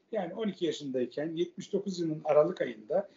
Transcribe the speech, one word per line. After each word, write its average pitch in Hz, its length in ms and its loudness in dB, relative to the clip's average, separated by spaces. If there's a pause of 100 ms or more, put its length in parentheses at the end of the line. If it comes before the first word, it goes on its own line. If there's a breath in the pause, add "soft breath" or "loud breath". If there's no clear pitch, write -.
(120)
Yani 185 220 -2
on 214 140 -2
iki 180 180 -2
yaşındayken 143 680 -2
yetmiş 175 380 -4
dokuz 190 260 -2
yılının 160 260 -2
Aralık 156 360 6
ayında 123 560 -2